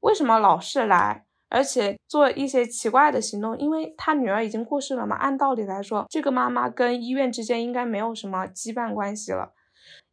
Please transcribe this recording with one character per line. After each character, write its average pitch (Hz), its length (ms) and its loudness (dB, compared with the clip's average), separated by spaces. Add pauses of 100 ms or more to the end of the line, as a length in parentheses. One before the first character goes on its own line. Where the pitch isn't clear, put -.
为 427 140 4
什 381 80 0
么 226 160 4
老 185 220 6
是 240 260 -2
来， 196 380 2 (240)
而 269 160 2
且 208 420 -2
做 294 240 4
一 277 160 -2
些 254 200 2
奇 226 240 -4
怪 285 200 6
的 254 120 0
行 208 180 -6
动， 226 160 -4
因 294 140 -2
为 320 260 -4
她 - 160 0
女 262 160 2
儿 214 160 0
已 220 40 -4
经 220 140 -4
过 285 160 -2
世 269 160 -4
了 226 120 -4
嘛， 202 100 -2
按 269 220 -2
道 269 160 4
理 220 80 -2
来 196 200 -6
说， 208 280 -4
这 320 100 -2
个 277 100 0
妈 247 200 0
妈 247 180 0
跟 240 320 0
医 233 80 -8
院 262 240 0
之 233 100 -8
间 233 200 -2
应 240 100 -4
该 247 140 -2
没 220 100 -2
有 226 180 -2
什 214 140 -10
么 190 200 -4
羁 202 240 -12
绊 226 200 -4
关 208 240 -4
系 202 160 -8
了。 - 220 -6 (580)